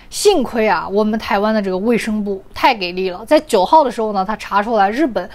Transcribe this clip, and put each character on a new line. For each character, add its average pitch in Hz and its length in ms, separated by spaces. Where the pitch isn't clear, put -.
幸 392 320
亏 226 240
啊， 165 220
我 202 160
们 214 160
台 214 200
湾 214 140
的 220 80
这 196 80
个 185 80
卫 220 200
生 214 260
部 196 180
太 277 200
给 180 200
力 190 160
了， 196 160
在 302 160
九 196 240
号 311 180
的 247 80
时 214 80
候 214 140
呢， 190 100
他 208 140
查 202 260
出 226 140
来 196 120
日 262 160
本 202 300